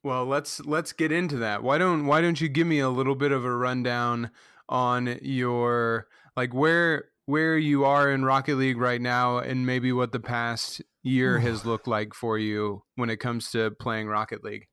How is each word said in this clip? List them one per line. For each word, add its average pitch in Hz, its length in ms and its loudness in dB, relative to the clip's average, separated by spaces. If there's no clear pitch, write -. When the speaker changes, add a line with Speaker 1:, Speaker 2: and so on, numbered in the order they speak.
Speaker 1:
Well, 127 200 -2
let's, 139 360 -4
let's 156 320 -4
get 160 180 0
into 160 280 0
that. 110 260 -2
Why 139 140 2
don't, 170 280 2
why 147 140 4
don't 170 200 0
you 160 80 0
give 165 200 2
me 151 100 2
a 135 100 2
little 131 280 0
bit 139 160 0
of 127 120 0
a 123 80 -2
rundown 120 800 -2
on 123 520 0
your, 120 880 0
like, 123 180 -2
where, 160 520 4
where 156 320 2
you 143 260 4
are 143 240 6
in 135 160 0
Rocket 131 300 2
League 131 240 0
right 123 220 0
now, 123 380 0
and 127 280 -2
maybe 127 240 0
what 123 220 0
the 120 80 -4
past 117 600 -6
year 127 360 4
Speaker 2:
Ooh. - 20 4
Speaker 1:
has 113 260 0
looked 113 220 -2
like 107 260 -2
for 110 240 -2
you 107 460 -4
when 120 160 -2
it 110 60 -4
comes 117 340 -6
to 110 220 0
playing 110 340 -6
Rocket 107 380 -4
League? 104 280 -12